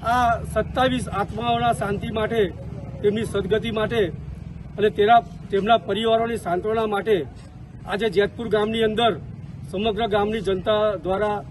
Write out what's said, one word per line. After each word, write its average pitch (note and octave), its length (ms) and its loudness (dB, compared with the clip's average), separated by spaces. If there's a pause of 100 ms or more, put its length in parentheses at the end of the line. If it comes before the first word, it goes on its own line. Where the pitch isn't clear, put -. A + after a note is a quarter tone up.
(120)
આ B3 180 4 (160)
સત્તાવીસ B3+ 600 0 (140)
આત્માઓના A#3 600 0
શાંતિ G#3 360 -2
માટે, A3 240 0 (640)
તેમની G#3 300 2
સદગતિ G3+ 400 0
માટે A3 280 0 (760)
અને G3+ 160 2
તેરા-, A3 360 6 (240)
તેમના G3+ 340 4
પરિવારોની A3+ 640 0
સાંત્વના G#3+ 400 0
માટે G3+ 300 2 (680)
આજે G#3 260 -2
જેતપુર G3+ 380 0
ગામની G#3+ 400 2
અંદર G#3+ 240 2 (560)
સમગ્ર G#3+ 400 -2
ગામની G#3+ 400 0
જનતા G3+ 340 2 (140)
દ્વારા G3+ 420 -2 (120)